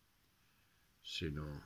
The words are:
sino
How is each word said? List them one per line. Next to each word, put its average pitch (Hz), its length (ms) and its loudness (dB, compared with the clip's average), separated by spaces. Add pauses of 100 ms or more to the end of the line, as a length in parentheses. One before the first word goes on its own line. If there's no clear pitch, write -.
(1000)
sino 76 640 0